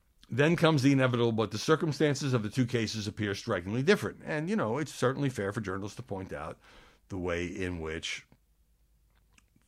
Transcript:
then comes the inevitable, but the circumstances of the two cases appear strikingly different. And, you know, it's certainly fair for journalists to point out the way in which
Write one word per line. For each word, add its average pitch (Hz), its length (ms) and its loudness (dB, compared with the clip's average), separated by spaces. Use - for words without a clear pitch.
then 151 220 4
comes 160 240 6
the 139 120 6
inevitable, 120 400 4
but 110 180 0
the 107 80 -6
circumstances 147 720 2
of 113 100 2
the 107 60 -4
two 127 160 0
cases 110 420 -2
appear 101 280 -2
strikingly 101 480 -4
different. 147 420 2
And, 160 240 -4
you 220 80 -2
know, 123 220 -2
it's 156 160 -6
certainly 135 340 0
fair 101 240 -4
for 113 80 -4
journalists 98 360 -6
to 117 60 -14
point 95 300 -10
out 78 240 -10
the 95 80 -6
way 87 260 -2
in 90 360 -4
which 80 440 -8